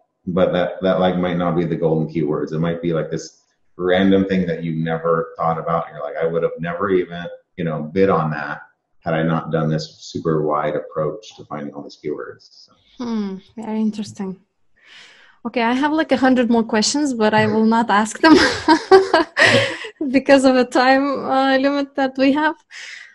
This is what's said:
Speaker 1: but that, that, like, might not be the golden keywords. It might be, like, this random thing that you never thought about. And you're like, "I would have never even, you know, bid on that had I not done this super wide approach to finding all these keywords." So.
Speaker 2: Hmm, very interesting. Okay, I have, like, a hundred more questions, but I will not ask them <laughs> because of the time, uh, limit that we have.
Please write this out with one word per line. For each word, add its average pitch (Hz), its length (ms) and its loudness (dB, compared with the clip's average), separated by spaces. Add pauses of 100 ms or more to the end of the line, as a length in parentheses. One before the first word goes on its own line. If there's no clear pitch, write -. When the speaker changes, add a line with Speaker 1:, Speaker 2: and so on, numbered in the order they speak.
(260)
Speaker 1:
but 90 280 0
that, 87 280 -2
that, 92 180 2
like, 90 180 0
might 90 200 -2
not 87 180 -2
be 87 100 0
the 82 100 -4
golden 80 320 0
keywords. 76 460 -4
It 78 60 -4
might 85 220 -2
be, 85 120 -2
like, 78 180 -4
this - 320 -12 (320)
random 95 500 2
thing 92 220 -2
that 82 160 -6
you 82 120 -6
never 82 600 -2
thought 82 220 -2
about. 82 280 -4
And - 80 -18
you're 73 80 -12
like, 71 140 -10
"I 82 80 -2
would 82 180 -2
have - 160 -4
never 85 320 -6
even, 87 340 -2 (320)
you 87 60 -6
know, 78 180 -4
bid 95 280 0
on 82 220 0
that 73 300 -8 (380)
had 82 160 -4
I 80 80 -2
not 82 280 -2
done 80 180 -2
this - 280 -6 (140)
super 80 320 -2
wide 76 320 -2
approach - 600 -8
to 76 80 -20
finding 73 280 -12
all 71 100 -16
these - 200 -20
keywords." 69 400 -10 (220)
So. - 60 -20 (320)
Speaker 2:
Hmm, 208 340 -6 (180)
very 220 260 -6
interesting. 208 580 -6 (1040)
Okay, 233 180 -2
I 233 100 2
have, 285 180 0
like, 311 200 0
a 254 60 2
hundred 254 340 2
more 226 120 2
questions, 240 520 0
but 214 180 2
I 214 140 4
will 220 180 2
not 226 240 2
ask 214 300 0
them 311 160 8
<laughs> 381 1800 2
because 269 340 6
of 262 80 6
the 254 120 4
time, 269 600 2
uh, 269 320 2
limit 277 380 -2
that 269 200 -2
we 269 180 4
have. 311 220 0 (600)